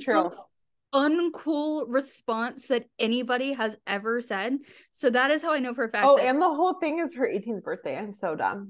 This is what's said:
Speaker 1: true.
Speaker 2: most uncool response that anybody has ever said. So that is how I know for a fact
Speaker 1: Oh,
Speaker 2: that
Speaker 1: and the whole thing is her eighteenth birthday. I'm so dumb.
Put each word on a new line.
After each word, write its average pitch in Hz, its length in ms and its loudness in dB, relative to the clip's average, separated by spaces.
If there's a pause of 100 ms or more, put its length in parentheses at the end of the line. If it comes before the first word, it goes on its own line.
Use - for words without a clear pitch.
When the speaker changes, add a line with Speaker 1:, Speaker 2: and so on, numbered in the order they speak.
Speaker 1:
true. 160 220 2
Speaker 2:
most - 180 -8 (500)
uncool 302 920 0
response 240 800 -4
that 240 180 0 (140)
anybody 247 540 0
has 220 220 -2 (120)
ever 226 340 -2
said. 233 360 -4 (340)
So - 180 0
that 254 220 4
is 311 100 2
how 330 120 0
I 294 60 2
know 247 140 -4
for 226 120 -2
a 226 40 -8
fact 208 160 2
Speaker 1:
Oh, 277 120 10
Speaker 2:
that - 100 4
Speaker 1:
and 269 120 2
the 359 100 4
whole 330 240 2
thing 320 260 -2
is 330 160 -4
her 262 120 0
eighteenth 202 360 -4
birthday. 151 340 -6
I'm 208 160 -10
so 165 220 -4
dumb. 196 340 -4